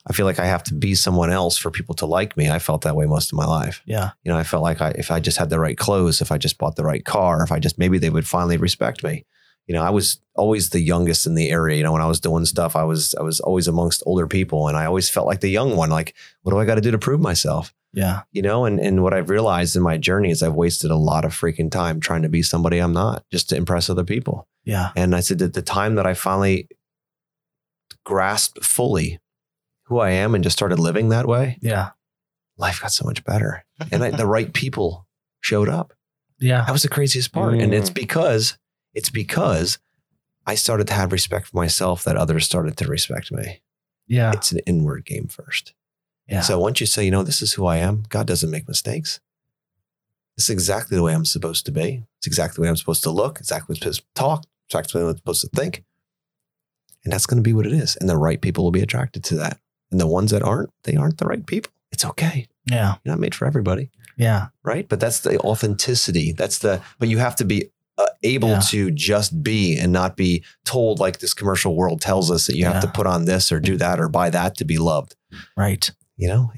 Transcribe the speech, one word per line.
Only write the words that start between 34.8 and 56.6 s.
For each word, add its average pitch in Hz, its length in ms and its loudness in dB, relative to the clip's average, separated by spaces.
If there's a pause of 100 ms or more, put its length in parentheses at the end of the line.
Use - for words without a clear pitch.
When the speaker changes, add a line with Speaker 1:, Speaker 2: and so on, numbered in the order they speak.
Speaker 1:
showed 104 280 2
up. 165 240 -4 (460)
Speaker 2:
Yeah. 127 260 4
Speaker 1:
That 131 80 0
was 143 100 2
the 143 60 0
craziest 131 440 0
part. 165 220 2
And 107 200 4
it's 104 160 0
Speaker 3:
Mm. - 40 -18
Speaker 1:
because, 123 600 0 (380)
it's 107 160 -4
because 104 680 0 (680)
I 107 80 -2
started 107 340 0
to 107 60 -2
have 95 180 0
respect 90 360 -2
for - 80 -8
myself 87 480 0
that 82 120 0
others 80 300 0
started 80 320 -2
to - 100 -2
respect - 440 -4
me. 98 280 -10 (460)
Speaker 2:
Yeah. 117 260 2
Speaker 1:
It's - 200 -2
an 82 80 -2
inward 76 440 -2
game - 240 -6
first. - 460 -12 (520)
Speaker 2:
Yeah. 98 160 -2
Speaker 1:
So 92 180 2
once 101 200 2
you 113 60 0
say, 104 180 0
"You 95 60 4
know, 95 140 4
this 151 180 -2
is 107 120 0
who 95 120 0
I 82 120 2
am. 104 300 0
God 107 180 -2
doesn't 80 240 -2
make 78 180 -6
mistakes. - 520 -6 (1160)
This - 100 -2
is - 40 0
exactly 98 460 -2
the 87 60 4
way 80 100 2
I'm 80 140 0
supposed - 400 -4
to 143 60 -6
be. 110 320 -2 (140)
It's - 80 -8
exactly 80 300 -2
the 82 60 -2
way 82 60 2
I'm 82 80 2
supposed 82 260 -4
to 82 80 -2
look, 104 300 -2
exactly - 340 -6
what - 40 -6
I'm 80 140 -4
supposed - 80 -6
to - 140 -20
talk, 156 300 0 (240)
exactly 85 340 -4
what 82 80 0
I'm 80 80 -2
supposed - 240 -4
to - 60 -6
think." - 360 -4 (1200)